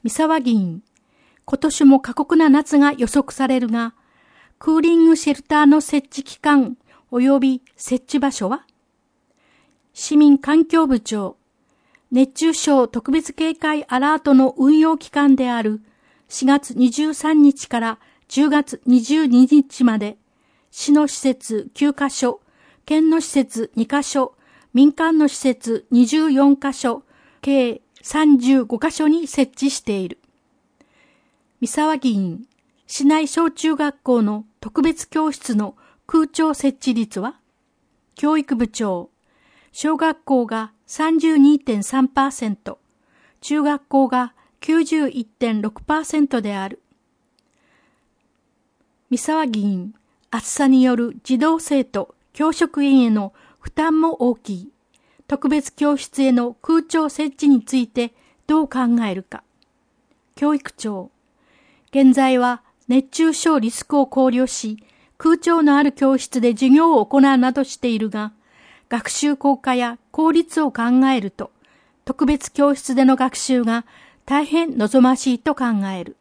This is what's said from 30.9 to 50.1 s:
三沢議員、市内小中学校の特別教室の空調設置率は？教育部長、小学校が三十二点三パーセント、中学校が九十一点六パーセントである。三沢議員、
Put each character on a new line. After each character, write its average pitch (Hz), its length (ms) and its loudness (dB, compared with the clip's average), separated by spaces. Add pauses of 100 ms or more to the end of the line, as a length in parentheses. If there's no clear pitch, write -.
三 233 80 -4
沢 302 300 -2
議 254 140 -2
員、 190 340 -6 (400)
市 - 180 -8
内 311 240 2
小 330 220 -2
中 320 240 -4
学 285 280 -6
校 240 200 0
の 208 240 -4 (140)
特 - 200 -6
別 320 300 -2
教 311 220 -2
室 - 240 -6
の 208 200 -4 (300)
空 320 200 0
調 311 280 -2
設 269 220 -4
置 254 180 -4
率 214 260 -6
は？ 240 180 -10 (760)
教 302 240 0
育 285 180 -4
部 226 120 -2
長、 190 420 -6 (600)
小 311 240 -4
学 320 280 -2
校 247 220 0
が 220 260 -10 (140)
三 320 320 -2
十 311 180 2
二 285 220 6
点 214 240 -4
三 262 260 0
パ 277 200 -2
ー - 20 -4
セ 233 180 -8
ン 208 80 -6
ト、 - 220 -16 (640)
中 294 220 -2
学 294 260 -2
校 269 200 2
が 247 240 -4 (280)
九 320 240 0
十 302 240 -2
一 233 160 -8
点 220 360 -4
六 214 220 -8
パ 302 160 -4
ー 320 60 -6
セ 311 160 -4
ン 285 80 2
ト 240 120 -2
で 202 160 -8
あ 190 100 -8
る。 - 140 -16 (2250)
三 247 80 -4
沢 311 280 -4
議 214 140 -4
員、 196 340 -6 (360)